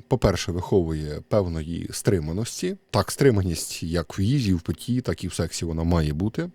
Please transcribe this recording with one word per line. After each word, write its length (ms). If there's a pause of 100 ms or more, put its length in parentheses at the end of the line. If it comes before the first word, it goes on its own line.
по-перше, 440
виховує 760
певної 640
стриманості. 840 (140)
Так, 200
стриманість 720
як 360
в 20
їжі, 320
в 80
питті, 400
так 220
і 40
в 60
сексі 320
вона 180
має 300
бути. 420